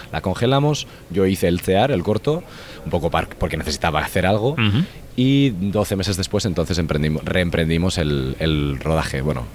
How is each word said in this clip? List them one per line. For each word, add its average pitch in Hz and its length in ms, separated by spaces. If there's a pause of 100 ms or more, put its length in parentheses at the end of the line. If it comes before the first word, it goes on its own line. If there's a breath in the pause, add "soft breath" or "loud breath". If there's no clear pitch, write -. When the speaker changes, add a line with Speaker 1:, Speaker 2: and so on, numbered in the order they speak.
(120 loud breath)
Speaker 1:
la 80 100
congelamos. 135 640 (220 loud breath)
Yo 95 160
hice 95 220
el 87 140
cear, 101 300
el 92 120
corto, 147 400 (420 loud breath)
un 76 60
poco 85 180
par-, 80 180 (120)
porque 80 180
necesitaba 76 440
hacer 87 240
algo. 107 260
Speaker 2:
Ujú. 117 320 (360 loud breath)
Speaker 1:
Y 139 300
doce 101 460
meses 95 200
después, 95 300
entonces, 85 320
emprendimos, 78 480
reemprendimos 82 720
el, 71 420
el 73 400
rodaje. 78 420
Bueno, 65 340